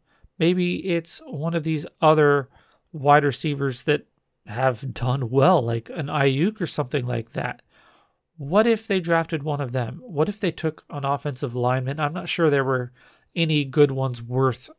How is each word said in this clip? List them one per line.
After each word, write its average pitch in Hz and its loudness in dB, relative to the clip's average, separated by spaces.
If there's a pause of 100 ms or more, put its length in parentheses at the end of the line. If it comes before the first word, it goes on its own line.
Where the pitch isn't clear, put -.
(380)
Maybe 180 0
it's 170 -4
one 165 -6
of 160 -2
these 156 -2 (160)
other 147 4 (420)
wide 147 4
receivers 139 -4
that 147 -2 (380)
have 123 -2
done 123 -2
well, 135 4
like 117 -4
an 170 -8
Ayuk 147 0
or 175 -2
something 127 -4
like 120 -6
that. - -8 (720)
What 165 2
if 220 2
they 190 0
drafted 165 0
one 147 -2
of 127 -6
them? 127 -4
What 160 -2
if 208 -6
they 180 -2
took 156 -6
an 143 -6
offensive 135 -4
lineman? 127 0
I'm 151 -4
not 175 -8
sure 165 2
there 143 4
were 127 -2 (420)
any 156 2
good 139 4
ones 131 -4
worth 123 0 (100)